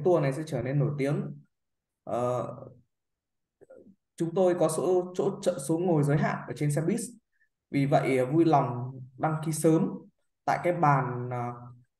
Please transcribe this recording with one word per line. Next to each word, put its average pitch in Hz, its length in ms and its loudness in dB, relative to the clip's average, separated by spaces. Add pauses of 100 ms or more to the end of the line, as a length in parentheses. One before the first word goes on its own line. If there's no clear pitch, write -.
tour 175 180 4
này 135 100 0
sẽ 156 140 -6
trở 120 160 -4
nên 135 160 -2
nổi 147 200 0
tiếng. 143 440 -4 (640)
Ờ, 123 500 -4 (1600)
chúng 165 180 -4
tôi 180 260 4
có 160 80 4
số, 180 480 0
chỗ, - 260 -2
chỗ, - 100 0 (160)
số 165 100 0
ngồi 165 260 2
giới 147 120 2
hạn - 220 0 (100)
ở - 80 -8
trên 147 160 -2
xe 160 80 0
buýt. 202 200 0 (680)
Vì 139 160 2
vậy, 131 400 2
vui 156 180 4
lòng 127 560 0 (180)
đăng 156 160 -2 (120)
ký 160 60 -2
sớm 165 380 4 (540)
tại - 200 0
cái 175 80 2
bàn, 127 580 2
ờ, 123 220 -6 (480)